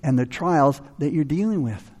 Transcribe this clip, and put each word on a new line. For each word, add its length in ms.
and 160
the 80
trials 560
that 120
you're 140
dealing 360
with. 380